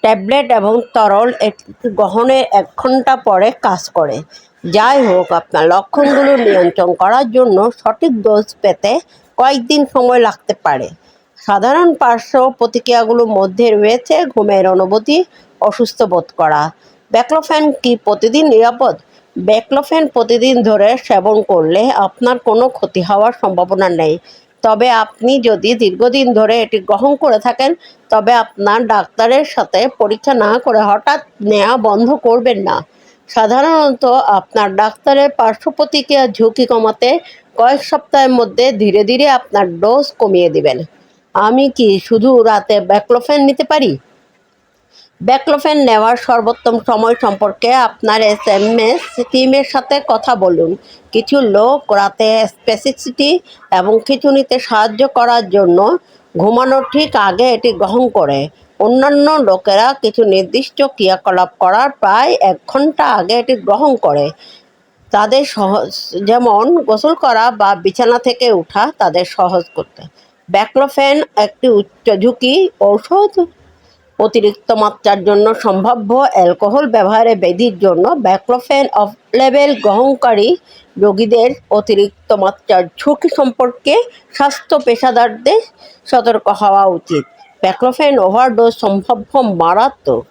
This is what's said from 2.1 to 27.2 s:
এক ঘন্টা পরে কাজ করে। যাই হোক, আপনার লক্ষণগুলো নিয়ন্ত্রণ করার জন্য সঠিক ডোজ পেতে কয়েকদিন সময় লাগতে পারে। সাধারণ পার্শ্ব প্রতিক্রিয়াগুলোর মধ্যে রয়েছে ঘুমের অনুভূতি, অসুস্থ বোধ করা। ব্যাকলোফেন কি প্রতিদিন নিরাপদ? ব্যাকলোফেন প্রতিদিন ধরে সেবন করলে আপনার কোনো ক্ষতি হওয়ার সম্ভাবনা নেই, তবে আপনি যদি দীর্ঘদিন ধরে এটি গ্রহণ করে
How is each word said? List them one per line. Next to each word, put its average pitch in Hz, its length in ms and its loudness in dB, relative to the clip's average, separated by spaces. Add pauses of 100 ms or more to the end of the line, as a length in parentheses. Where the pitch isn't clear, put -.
এক 196 140 0 (120)
ঘন্টা 254 380 0
পরে 208 340 0 (120)
কাজ 185 280 -2
করে। 147 280 -4 (460)
যাই 214 420 2
হোক, 180 260 0
আপনার 165 360 -2
লক্ষণগুলো 277 720 0
নিয়ন্ত্রণ 185 560 0
করার 220 380 0
জন্য 240 260 2 (220)
সঠিক 247 420 -2
ডোজ 214 260 0 (140)
পেতে 202 300 -2 (460)
কয়েকদিন 269 480 0
সময় 247 340 2
লাগতে 214 340 -2 (100)
পারে। 135 240 -2 (520)
সাধারণ 240 540 2
পার্শ্ব 247 480 0 (160)
প্রতিক্রিয়াগুলোর 233 800 -2
মধ্যে 196 340 0
রয়েছে 220 440 0 (100)
ঘুমের 202 420 0
অনুভূতি, 196 500 0 (440)
অসুস্থ 214 420 -2
বোধ 175 240 -2 (100)
করা। 156 240 0 (500)
ব্যাকলোফেন 302 600 0
কি 254 240 -2
প্রতিদিন 226 540 0
নিরাপদ? 233 460 2 (400)
ব্যাকলোফেন 269 720 -2
প্রতিদিন 240 560 0
ধরে 208 260 2 (140)
সেবন 208 380 0
করলে 180 400 0 (140)
আপনার 240 440 -2
কোনো 233 300 0
ক্ষতি 202 320 -6
হওয়ার 208 400 0
সম্ভাবনা 185 480 -2
নেই, 160 260 -2 (480)
তবে 220 260 2
আপনি 226 500 0
যদি 214 360 0
দীর্ঘদিন 240 580 0
ধরে 220 280 2
এটি 226 180 -4
গ্রহণ 208 360 -2
করে 262 240 0